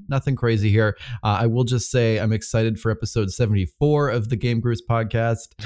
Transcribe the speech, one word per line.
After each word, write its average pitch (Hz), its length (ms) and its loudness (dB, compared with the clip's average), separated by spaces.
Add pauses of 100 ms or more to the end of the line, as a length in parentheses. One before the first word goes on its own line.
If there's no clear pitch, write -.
nothing 135 300 -2
crazy 110 320 2
here. 107 280 4 (260)
Uh, 104 180 0
I 117 60 2
will 120 180 2
just 117 260 -2
say 113 280 2
I'm 107 120 0
excited 113 480 -2
for 113 100 -2
episode 107 420 -2
seventy-four 127 800 0
of 110 200 -2
the 123 80 0
Game 117 240 -2
Grooves 117 200 -2
podcast, 113 720 -2 (120)